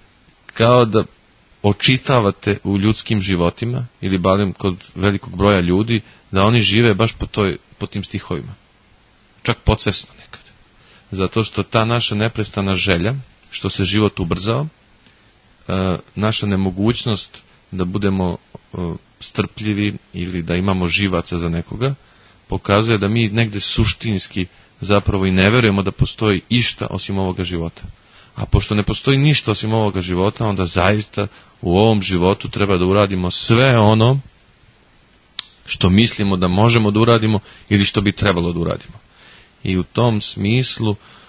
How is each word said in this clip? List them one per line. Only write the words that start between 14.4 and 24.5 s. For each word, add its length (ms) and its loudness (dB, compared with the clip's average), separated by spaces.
e, 300 -2
naša 300 -2
nemogućnost 920 -2
da 140 -2
budemo, 520 -2
e, 40 -10
strpljivi 800 -4
ili 280 -6
da 140 -2
imamo 320 0
živaca 500 -2
za 120 -2
nekoga, 460 -4
pokazuje 500 0
da 100 0
mi 220 0
negde 300 -2
suštinski 880 -4